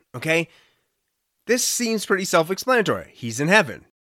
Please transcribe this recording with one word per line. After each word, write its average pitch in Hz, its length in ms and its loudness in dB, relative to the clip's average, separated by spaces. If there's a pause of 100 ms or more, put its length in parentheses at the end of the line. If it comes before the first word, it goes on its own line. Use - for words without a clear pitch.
(160)
okay? 160 320 -2 (1000)
This 240 220 0
seems 226 380 -2
pretty 190 200 0
self-explanatory. 175 880 0
He's 117 280 -8
in 156 80 0
heaven, 156 360 2 (180)